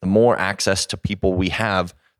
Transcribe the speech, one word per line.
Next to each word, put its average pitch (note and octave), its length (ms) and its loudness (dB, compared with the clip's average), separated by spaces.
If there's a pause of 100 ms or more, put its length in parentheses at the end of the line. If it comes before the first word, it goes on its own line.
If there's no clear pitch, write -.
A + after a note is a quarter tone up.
the F2+ 40 -4
more G#2+ 320 4
access G2 460 -2
to - 140 -10
people G2 340 -2
we F#2 160 0
have F#2 460 -2 (260)